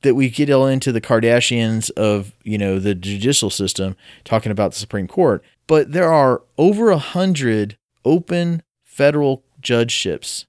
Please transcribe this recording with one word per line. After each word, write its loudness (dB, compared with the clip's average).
that 4
we 2
get -2
all 4
into 0
the 0
Kardashians 0
of, -2
you -4
know, 0
the -2
judicial -2
system -6
talking -2
about 0
the -12
Supreme -6
Court, 0
but 2
there 2
are 2
over 4
a 4
hundred -2
open 0
federal 0
judgeships -4